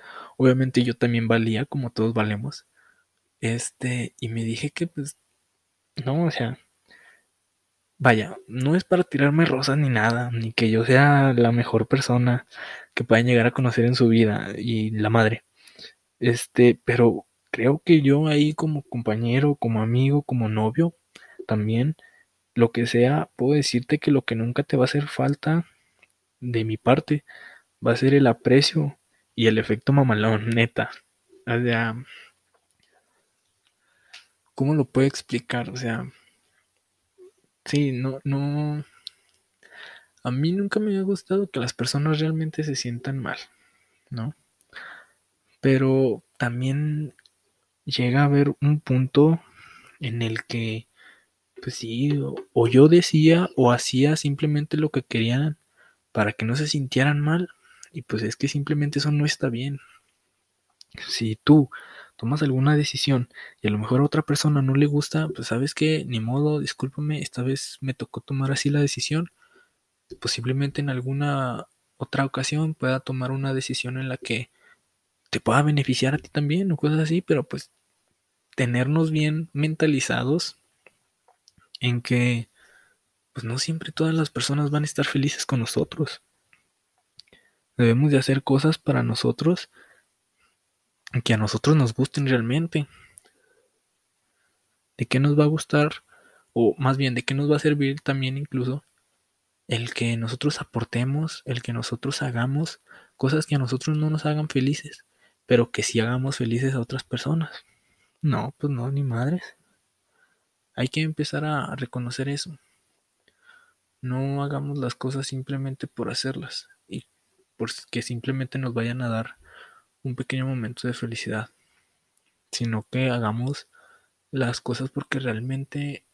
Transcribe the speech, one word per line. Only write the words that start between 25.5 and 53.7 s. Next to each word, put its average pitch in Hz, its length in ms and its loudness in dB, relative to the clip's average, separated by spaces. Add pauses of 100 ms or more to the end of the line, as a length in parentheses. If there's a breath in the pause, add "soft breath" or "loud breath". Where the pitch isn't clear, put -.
de 117 260 -2
mi 110 120 -4
parte 139 460 2 (600 loud breath)
va 117 80 4
a 113 40 0
ser 135 180 4
el 139 120 8
aprecio 139 720 2 (380)
y 117 120 2
el 110 120 4
efecto 113 340 0
mamalón, 110 560 2
neta. 117 400 0 (560)
O 120 160 -2
sea, 113 340 -2 (2500 soft breath)
¿cómo 139 180 0
lo 147 120 2
puedo 135 220 2
explicar? 120 640 -6
O 127 80 -12
sea... 123 340 -6 (1500 soft breath)
Sí, 143 280 -2
no, 131 320 -6
no, 143 600 -4 (1400 loud breath)
a 123 80 -4
mí 143 200 0
nunca 202 280 -2
me 208 180 0
ha 196 60 -2
gustado 190 480 -2
que - 80 -4
las 123 140 -4
personas 151 460 -2
realmente 160 440 -2
se 147 120 -4
sientan 123 440 -6
mal, 104 180 -6 (720)
¿no? 127 260 -8 (1300 loud breath)
Pero 131 600 2 (140)
también 135 760 -4 (720)
llega 127 360 0
a 143 40 6
haber 143 360 4
un 151 180 4
punto 143 600 4 (600 loud breath)
en 117 240 -4
el 110 220 -4
que, 113 420 -6 (760 soft breath)
pues - 140 -8
sí, 127 420 -2
o, 135 180 -4 (180)
o 117 140 4
yo 131 200 10
decía 170 680 6
o - 160 6